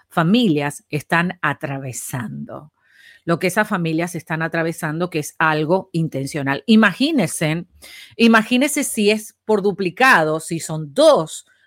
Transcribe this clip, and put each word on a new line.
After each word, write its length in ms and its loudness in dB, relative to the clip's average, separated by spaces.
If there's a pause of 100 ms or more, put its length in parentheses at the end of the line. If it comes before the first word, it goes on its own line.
familias 800 2
están 540 -2
atravesando. 1300 -8 (540)
Lo 120 0
que 100 -2
esas 200 0
familias 460 -2
están 260 -6
atravesando, 720 -4
que 80 -4
es 180 -8
algo 560 0
intencional. 720 -4
Imagínense, 1000 2 (500)
imagínense 680 2
si 280 0
es 340 -4
por 160 0
duplicado, 800 2
si 180 -8
son 360 -8
dos 500 4 (220)